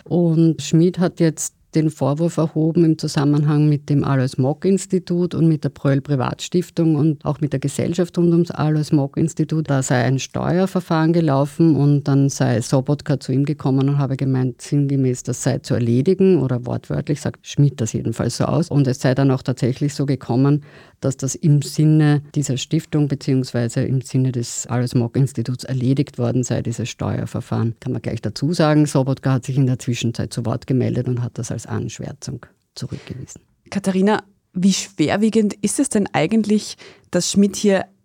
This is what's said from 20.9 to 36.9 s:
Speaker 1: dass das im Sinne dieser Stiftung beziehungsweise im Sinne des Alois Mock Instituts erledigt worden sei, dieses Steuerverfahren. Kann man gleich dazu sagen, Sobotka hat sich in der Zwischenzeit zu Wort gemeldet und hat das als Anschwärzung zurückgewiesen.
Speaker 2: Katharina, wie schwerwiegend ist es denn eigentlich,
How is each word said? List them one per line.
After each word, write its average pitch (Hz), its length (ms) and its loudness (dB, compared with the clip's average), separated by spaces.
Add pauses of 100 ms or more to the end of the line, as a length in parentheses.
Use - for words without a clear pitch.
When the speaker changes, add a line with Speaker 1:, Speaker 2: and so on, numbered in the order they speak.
Speaker 1:
dass 135 160 -2
das 135 180 -6
im 147 280 2
Sinne 151 580 4 (140)
dieser 135 240 -2
Stiftung 151 500 -2
beziehungsweise 131 720 -2
im 127 220 -2
Sinne 131 280 0
des 120 360 -6
Alois 123 280 -2
Mock 117 220 0
Instituts 127 480 -2
erledigt 131 540 -2
worden 120 260 0
sei, - 160 -2
dieses 117 300 -6
Steuerverfahren. 113 880 -4
Kann 127 120 -6
man 117 100 -6
gleich 120 180 -6
dazu 139 320 -4
sagen, 151 320 4
Sobotka 135 480 0
hat 127 140 -2
sich 131 100 -6
in 135 100 4
der 127 120 0
Zwischenzeit 117 560 -4
zu 117 100 -4
Wort - 220 -4
gemeldet 123 420 0
und 120 140 -2
hat - 160 -8
das 120 120 -8
als - 160 -8
Anschwärzung 117 800 -10 (300)
zurückgewiesen. - 640 -14 (300)
Speaker 2:
Katharina, 196 540 0 (280)
wie 185 200 2
schwerwiegend 208 840 0
ist - 240 -4
es 277 100 0
denn 202 240 0
eigentlich, 208 640 0 (360)